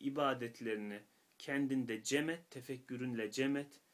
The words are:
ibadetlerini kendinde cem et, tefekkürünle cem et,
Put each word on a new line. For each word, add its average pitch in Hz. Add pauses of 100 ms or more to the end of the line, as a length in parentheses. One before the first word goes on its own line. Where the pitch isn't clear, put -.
ibadetlerini 117 (400)
kendinde 131
cem 147
et, 170
tefekkürünle 123
cem 135
et, 143 (140)